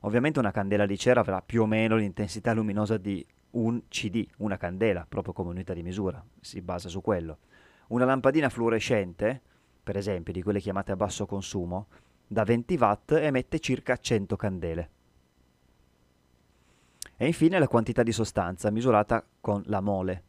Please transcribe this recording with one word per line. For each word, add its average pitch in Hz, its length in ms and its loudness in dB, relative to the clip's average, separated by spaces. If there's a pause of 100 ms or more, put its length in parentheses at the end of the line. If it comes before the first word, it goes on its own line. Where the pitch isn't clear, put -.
Ovviamente 127 380 2
una 110 100 2
candela 101 380 0
di 98 100 -2
cera 123 220 4
avrà 98 240 0
più 117 180 0
o 110 60 4
meno 110 280 2
l'intensità 107 580 -2
luminosa 107 440 0
di 98 260 -4 (280)
un 117 360 0
C - 220 -6
D, 104 180 -2 (100)
una 98 200 -4
candela, 90 500 -2
proprio 95 240 -6
come 87 180 -6
unità 90 260 -6
di 85 80 -10
misura, 92 400 -4 (160)
si - 220 -14
basa 90 280 -8
su 90 120 -8
quello. 82 360 -2 (520)
Una 123 160 2
lampadina 135 440 4
fluorescente, 113 920 0 (420)
per 101 120 -4
esempio 95 380 -4
di 90 80 -4
quelle 98 180 0
chiamate 98 320 -4
a 98 40 -2
basso 98 320 -2
consumo, 95 600 -6 (380)
da 107 180 0
venti 117 320 2
watt 110 360 2
emette 151 480 2
circa 127 380 0
cento 101 380 0
candele. 85 540 -4 (2250)
E 127 120 0
infine 165 320 4
la 139 80 4
quantità 117 340 2
di 117 100 2
sostanza 101 600 -2
misurata 113 520 4 (160)
con 101 260 -2
la 98 160 -2
mole. 92 480 -2